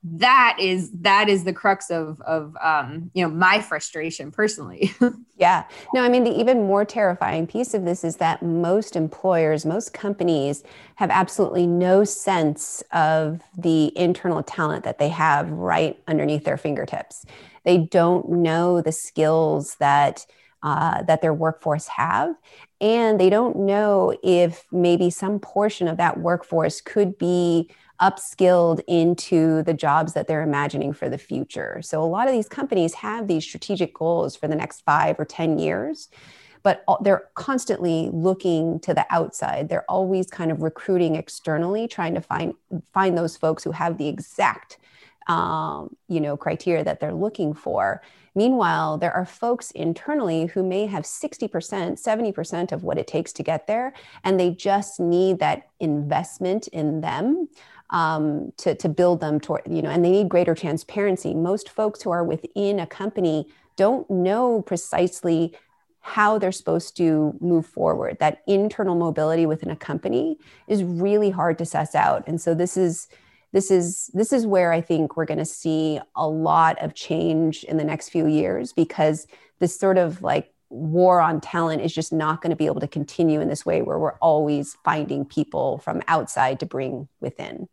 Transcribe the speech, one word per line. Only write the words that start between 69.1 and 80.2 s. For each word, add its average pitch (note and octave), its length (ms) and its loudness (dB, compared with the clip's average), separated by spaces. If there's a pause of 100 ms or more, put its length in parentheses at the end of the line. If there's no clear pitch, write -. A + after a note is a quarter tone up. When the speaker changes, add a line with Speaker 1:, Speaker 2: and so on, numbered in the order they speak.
Speaker 2:
within D#3+ 240 -4
a D3+ 40 -6
company B3 600 -4 (300)
is G#3 160 0
really G3 480 2
hard E3 260 0
to E3 80 -4
suss D3+ 300 -4
out. - 320 2
And E3 120 -4
so E3+ 140 0
this F3 240 -2
is, F3 300 0 (460)
this F#3+ 180 2
is, F3 420 0
this G#3+ 180 0
is A#3+ 140 2
where F#3 260 4
I E3 100 2
think D#3+ 360 0
we're D#3+ 80 -2
gonna D#3 180 -4
see D#3 560 -2 (160)
a D#3 120 -2
lot D#3+ 560 2
of D#3 100 -6
change D#3+ 720 -2
in D#3+ 140 -4
the D3+ 60 0
next D3+ 260 -6
few D#3+ 180 0
years, D#3 440 0
because D#3 540 0 (320)
this F3 220 -2
sort F#3+ 180 4
of, F3+ 240 0